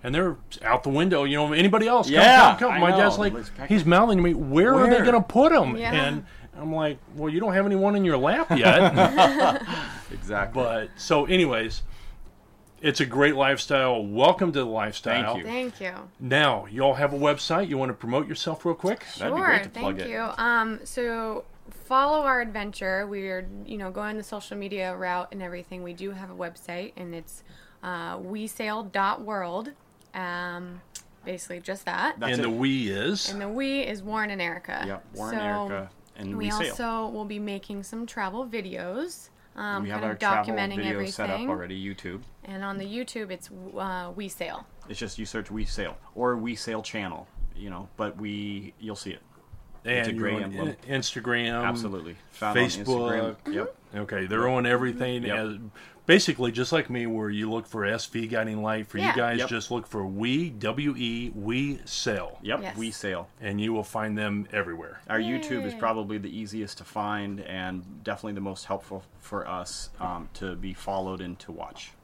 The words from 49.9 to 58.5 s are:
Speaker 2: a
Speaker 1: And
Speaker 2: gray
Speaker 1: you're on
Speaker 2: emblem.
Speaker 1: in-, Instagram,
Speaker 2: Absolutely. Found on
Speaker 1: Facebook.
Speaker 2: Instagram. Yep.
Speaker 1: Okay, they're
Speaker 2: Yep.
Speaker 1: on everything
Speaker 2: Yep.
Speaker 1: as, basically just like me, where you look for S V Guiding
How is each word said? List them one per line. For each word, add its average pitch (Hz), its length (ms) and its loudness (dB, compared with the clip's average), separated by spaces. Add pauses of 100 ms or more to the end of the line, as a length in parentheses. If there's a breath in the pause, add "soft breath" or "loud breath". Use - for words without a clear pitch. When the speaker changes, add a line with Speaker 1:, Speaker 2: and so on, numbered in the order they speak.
Speaker 2:
a - 20 -2
Speaker 1:
And 113 80 -4
Speaker 2:
gray 101 140 -2
Speaker 1:
you're 107 120 -2
on - 80 -
Speaker 2:
emblem. 95 240 -6 (100)
Speaker 1:
in-, 135 140 -2
Instagram, 120 640 -2
Speaker 2:
Absolutely. 98 520 -4 (160)
Found 107 260 0
on 123 60 6
Speaker 1:
Facebook. 113 800 -2
Speaker 2:
Instagram. 294 100 -8
Yep. 466 220 -6 (200)
Speaker 1:
Okay, 98 300 -4
they're 110 220 0
Speaker 2:
Yep. 127 80 2
Speaker 1:
on 123 100 0
everything 123 580 0
Speaker 2:
Yep. 117 140 -2
Speaker 1:
as, 110 180 -4 (500 loud breath)
basically 143 460 4
just 123 200 -2
like 156 180 0
me, 120 160 -4
where 110 240 -4
you 107 200 -4
look 113 160 -6
for 110 180 -6
S 110 220 -2
V 117 220 -6
Guiding 110 340 -4